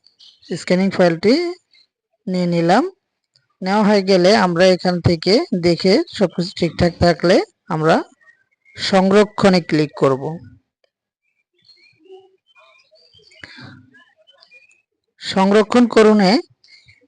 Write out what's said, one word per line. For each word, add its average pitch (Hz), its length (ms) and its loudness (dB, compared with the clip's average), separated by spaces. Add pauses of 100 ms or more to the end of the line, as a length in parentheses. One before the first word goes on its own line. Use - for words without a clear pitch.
(500)
স্ক্যানিং 180 400 -2
ফাইলটি 180 440 0 (960)
নিয়ে 180 200 -4
নিলাম। 175 360 0 (800)
নেওয়া 202 240 -2
হয়ে 202 180 2
গেলে 190 320 2
আমরা 180 300 0
এখান 180 360 0
থেকে 175 320 0 (260)
দেখে 175 340 0 (160)
সবকিছু 180 460 -6
ঠিকঠাক 175 440 -4
থাকলে 175 360 0 (340)
আমরা 160 260 0 (840)
সংরক্ষণে 190 840 2
ক্লিক 151 340 -2
করব। 135 280 0 (4000)
সংরক্ষণ 202 640 0
করণে 214 440 4 (760)